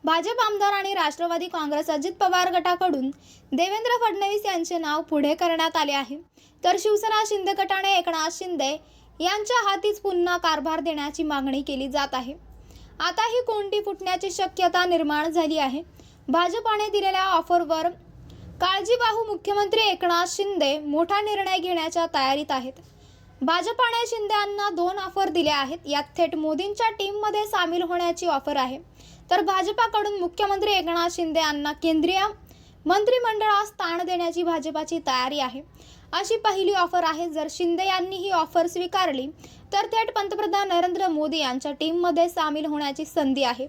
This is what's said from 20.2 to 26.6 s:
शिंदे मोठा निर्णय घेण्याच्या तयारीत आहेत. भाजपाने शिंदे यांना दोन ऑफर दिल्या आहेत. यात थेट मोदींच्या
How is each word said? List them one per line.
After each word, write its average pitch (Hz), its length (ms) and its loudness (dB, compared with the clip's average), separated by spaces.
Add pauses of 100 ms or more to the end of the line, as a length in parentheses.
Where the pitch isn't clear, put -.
शिंदे 349 520 0
मोठा 339 420 0
निर्णय 392 360 0
घेण्याच्या 339 560 0
तयारीत 285 380 0
आहेत. 262 220 -4 (680)
भाजपाने 453 680 2
शिंदे 427 260 -2
यांना 403 360 0
दोन 349 280 0
ऑफर 381 320 -2
दिल्या 302 280 2
आहेत. 277 280 -2
यात 285 180 0 (140)
थेट 339 180 2
मोदींच्या 359 540 0